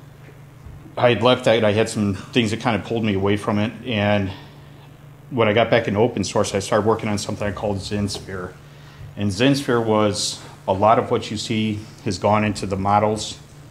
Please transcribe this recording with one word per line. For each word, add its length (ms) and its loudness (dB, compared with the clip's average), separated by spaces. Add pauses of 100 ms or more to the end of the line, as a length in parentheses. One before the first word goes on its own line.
(960)
I 120 4
had 140 2
left 220 4
that, 180 4
I 80 4
had 160 2
some 280 0
things 360 0
that 80 -4
kind 160 0
of 100 -4
pulled 200 -4
me 80 0
away 240 0
from 220 -2
it, 120 -2 (140)
and 440 0 (1000)
when 180 2
I 60 4
got 160 4
back 180 2
into 140 0
open 240 0
source, 280 -2
I 60 0
started 260 0
working 220 0
on 100 -2
something 300 -6
I 60 -4
called 240 -4
XenSphere. 720 -6 (640)
And 160 -2
XenSphere 520 2
was, 580 0 (260)
a 60 2
lot 260 4
of 100 -2
what 220 -2
you 60 -6
see 420 -2 (240)
has 160 -4
gone 240 2
into 220 -2
the 100 -4
models 640 0 (320)